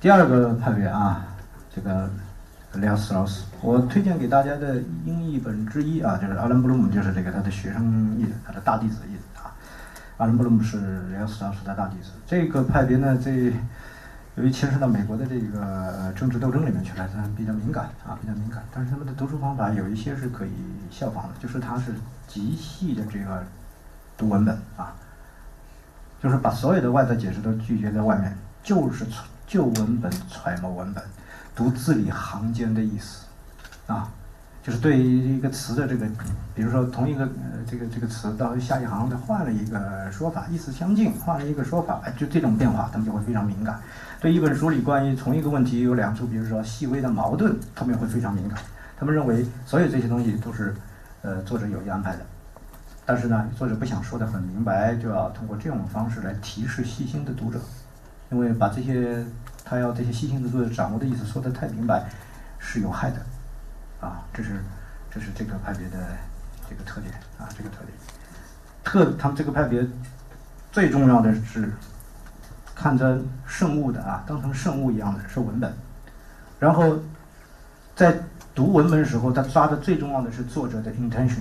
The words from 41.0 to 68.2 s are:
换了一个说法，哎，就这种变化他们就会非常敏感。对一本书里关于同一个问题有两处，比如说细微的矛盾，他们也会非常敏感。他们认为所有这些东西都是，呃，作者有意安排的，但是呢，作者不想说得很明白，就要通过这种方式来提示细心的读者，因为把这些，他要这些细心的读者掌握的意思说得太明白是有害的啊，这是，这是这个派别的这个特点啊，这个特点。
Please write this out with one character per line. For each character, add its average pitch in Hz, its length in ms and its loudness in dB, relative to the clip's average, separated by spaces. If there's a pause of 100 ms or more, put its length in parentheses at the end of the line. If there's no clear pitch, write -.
换 160 260 -2
了 143 80 -4
一 147 80 0
个 139 100 -2
说 170 180 0
法， - 220 -2
哎， - 120 -8
就 147 100 -2
这 160 140 4
种 110 160 4
变 120 140 4
化 - 220 0
他 110 60 -4
们 110 80 2
就 104 60 -2
会 104 100 -2
非 120 100 -2
常 104 120 2
敏 101 200 -2
感。 107 160 -2 (400)
对 165 120 6
一 175 80 6
本 151 120 4
书 151 160 2
里 139 120 2
关 139 280 4
于 131 60 2
同 127 220 0
一 160 40 2
个 147 80 0
问 135 160 4
题 120 180 2
有 123 120 4
两 107 180 2
处， 113 140 -4
比 110 80 -4
如 110 140 -2
说 110 160 0
细 - 240 -6
微 135 120 0
的 127 80 0
矛 110 280 0
盾， 202 200 4 (200)
他 - 80 -4
们 123 100 2
也 113 60 0
会 - 80 -2
非 113 120 0
常 104 140 -2
敏 95 140 -2
感。 104 100 -6 (400)
他 139 80 -2
们 151 80 2
认 139 140 2
为 117 180 2 (180)
所 151 140 2
有 165 100 6
这 131 120 2
些 113 80 0
东 120 120 2
西 110 180 2
都 - 140 -4
是， 101 220 -4 (480)
呃， 95 200 -4
作 120 140 -4
者 104 120 -2
有 92 140 -4
意 101 60 -8
安 98 140 -2
排 92 140 -4
的， 85 100 -12 (800)
但 123 100 2
是 113 120 0
呢， 110 280 2
作 127 120 -2
者 110 80 -2
不 - 80 -2
想 95 180 -4
说 - 160 -6
得 110 80 -2
很 107 160 -4
明 92 220 -2
白， 107 320 2
就 113 120 -4
要 92 220 0
通 113 160 -10
过 107 100 -6
这 156 140 -4
种 98 160 -2
方 110 240 -2
式 113 120 -4
来 98 200 -4
提 110 240 -6
示 127 180 -2
细 131 220 -6
心 147 180 -4
的 131 80 -4
读 113 160 -4
者， 120 120 -4 (720)
因 123 80 0
为 120 140 4
把 107 160 4
这 123 140 -4
些， 120 420 0 (400)
他 123 140 -2
要 123 140 0
这 120 100 -2
些 117 80 0
细 147 160 -2
心 131 160 -2
的 120 80 -2
读 127 100 0
者 113 80 2
掌 104 240 -2
握 107 60 0
的 135 80 0
意 123 80 2
思 117 100 -4
说 - 160 -6
得 127 120 -4
太 - 160 -4
明 110 180 -4
白 - 180 2 (540)
是 - 220 -4
有 95 100 0
害 131 200 0
的 - 60 -4 (840)
啊， 90 240 -8 (100)
这 113 80 -6
是， 101 180 -4 (520)
这 110 80 -8
是 107 120 -8
这 107 120 -6
个 104 200 -6
派 104 100 -6
别 95 160 -6
的 92 60 -8 (720)
这 - 60 -12
个 - 80 -12
特 - 180 -10
点 107 140 -10 (240)
啊， 113 80 -12 (100)
这 107 60 -10
个 104 80 -8
特 - 60 -14 (100)
点。 - 100 -16 (880)